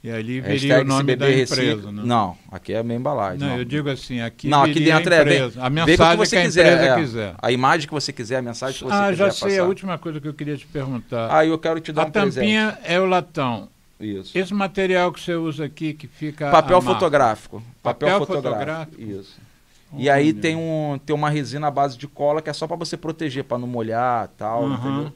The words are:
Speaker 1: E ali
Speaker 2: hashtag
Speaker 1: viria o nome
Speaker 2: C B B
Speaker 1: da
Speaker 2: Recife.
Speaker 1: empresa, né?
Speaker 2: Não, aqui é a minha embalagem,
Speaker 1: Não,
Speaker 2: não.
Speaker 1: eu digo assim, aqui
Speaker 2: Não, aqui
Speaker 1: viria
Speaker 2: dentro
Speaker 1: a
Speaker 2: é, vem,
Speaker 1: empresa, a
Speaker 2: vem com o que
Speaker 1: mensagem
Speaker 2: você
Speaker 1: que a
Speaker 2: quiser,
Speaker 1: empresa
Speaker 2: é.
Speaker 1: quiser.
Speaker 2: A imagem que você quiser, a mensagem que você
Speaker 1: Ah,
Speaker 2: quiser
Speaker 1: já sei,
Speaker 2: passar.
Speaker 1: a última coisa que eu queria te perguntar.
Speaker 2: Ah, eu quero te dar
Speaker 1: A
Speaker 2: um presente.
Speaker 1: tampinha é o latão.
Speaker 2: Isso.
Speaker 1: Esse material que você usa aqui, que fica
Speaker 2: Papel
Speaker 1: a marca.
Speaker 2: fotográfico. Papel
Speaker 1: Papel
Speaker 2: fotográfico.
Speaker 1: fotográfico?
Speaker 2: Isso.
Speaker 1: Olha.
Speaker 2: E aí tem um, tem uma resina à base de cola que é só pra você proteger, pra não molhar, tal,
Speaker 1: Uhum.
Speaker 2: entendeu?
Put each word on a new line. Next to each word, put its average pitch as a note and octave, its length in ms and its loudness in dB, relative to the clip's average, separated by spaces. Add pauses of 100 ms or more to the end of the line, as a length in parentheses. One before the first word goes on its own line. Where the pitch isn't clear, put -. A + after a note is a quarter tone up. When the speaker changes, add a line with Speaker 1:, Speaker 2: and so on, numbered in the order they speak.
Speaker 1:
E A2+ 80 -10
ali A#2 300 -6
Speaker 2:
hashtag C#3 200 -2
Speaker 1:
viria C3+ 200 4
o C3 40 0
nome C3+ 180 2
Speaker 2:
C - 20 0
B B2+ 120 2
B C#3 80 -2
Speaker 1:
da C#3 60 4
Speaker 2:
Recife. C3 300 2 (100)
Speaker 1:
empresa, G#2 220 -6
né? G#2 120 -8
Speaker 2:
Não, G#2+ 320 2 (140)
aqui - 220 -10
é G#2+ 60 -2
a A2+ 40 -2
minha A#2 160 -4
embalagem, B2 400 -2
Speaker 1:
Não, C#3 120 -4
Speaker 2:
não. B2 80 -4
Speaker 1:
eu B2 60 -4
digo C#3+ 240 -4
assim, B2 340 -6
aqui A#2 260 -6
Speaker 2:
Não, C#3+ 160 4
aqui D3+ 80 2
Speaker 1:
viria D#3 240 4
Speaker 2:
dentro F3 160 2
Speaker 1:
a E3+ 40 8
Speaker 2:
é, D3+ 80 8
vem, C#3+ 120 6
Speaker 1:
empresa, B2 260 -2
a B2+ 60 -2
Speaker 2:
vem C#3+ 80 0
com E3 60 0
o - 40 2
que D#3 60 4
Speaker 1:
mensagem E3+ 240 8
Speaker 2:
você F3 200 2
Speaker 1:
que F3+ 60 4
a - 40 4
Speaker 2:
quiser, E3 260 6
Speaker 1:
empresa E3 120 4 (100)
Speaker 2:
é. C#3+ 60 2
Speaker 1:
quiser. A2+ 400 -4
Speaker 2:
A A#2 120 0
imagem C#3+ 340 2
que D#3 80 -12
você - 180 -4
quiser, B2 260 -6
a B2+ 40 -2
mensagem B2 340 -8
que - 80 -14
você C3 80 -2
Speaker 1:
Ah, G3+ 180 2
Speaker 2:
quiser E3+ 60 0
Speaker 1:
já G3 140 4
sei, G3 200 -2
Speaker 2:
passar. F#3+ 120 2
Speaker 1:
a F3 40 2
última F#3+ 320 -4
coisa D#3 220 -8
que C3+ 60 -12
eu D3+ 80 -8
queria D3 220 -6
te B2 100 -16
perguntar. B2 680 -6
Speaker 2:
Ah, D#3+ 140 4
eu D#3+ 100 0
quero E3 220 -2
te D#3+ 140 -10
dar D3+ 100 0
Speaker 1:
A - 40 2
Speaker 2:
um - 40 -8
presente. G3 240 0
Speaker 1:
tampinha G#3+ 480 0
é E3+ 160 -2
o F#3+ 80 2
latão. C#3+ 600 -2 (320)
Speaker 2:
Isso. G2+ 380 -6
Speaker 1:
Esse F#3 160 -4
material F#3 580 0
que - 80 -14
você F3 140 -6
usa D#3+ 300 -4
aqui, D3+ 280 -8
que C#3+ 140 -16
fica D3+ 460 -4
Speaker 2:
Papel D3 260 6
Speaker 1:
a - 20 6
marca. A#2+ 200 0
Speaker 2:
fotográfico. C3 600 2 (220)
Papel C#3 280 -2
Speaker 1:
Papel F#3+ 180 2
Speaker 2:
fotográfico. C3+ 320 -2
Speaker 1:
fotográfico? D#3 420 -8
Speaker 2:
Isso. G2 340 -12 (560)
Speaker 1:
Olha. C#3+ 100 -8
Speaker 2:
E C3+ 60 0
aí C#3+ 240 4
tem D#3+ 220 -2
um, D#3 500 -4
tem D#3 120 -4
uma D3+ 120 0
resina D3 380 -4
à D3 60 0
base C3+ 260 -2
de C#3+ 80 -14
cola D3 340 0
que D#3 80 -8
é D3 40 -6
só D#3+ 160 -6
pra E3+ 80 -4
você E3+ 200 -8
proteger, D#3 460 -6
pra B2 160 -4
não B2 80 -6
molhar, A#2 600 -2 (100)
tal, A2+ 240 -2
Speaker 1:
Uhum. C#3 120 -2
Speaker 2:
entendeu? C#3 420 -6